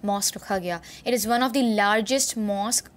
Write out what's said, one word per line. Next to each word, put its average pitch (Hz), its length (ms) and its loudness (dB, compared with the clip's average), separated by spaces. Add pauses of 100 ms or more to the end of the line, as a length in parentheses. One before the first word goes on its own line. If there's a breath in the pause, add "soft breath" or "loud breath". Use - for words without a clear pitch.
मॉस्क 202 320 -2
रखा 196 200 -4
गया। 175 240 -4 (260 loud breath)
It 240 60 2
is 214 140 0
one 240 140 2
of 254 100 2
the 269 120 2 (160)
largest 220 580 2
mosque 208 600 -2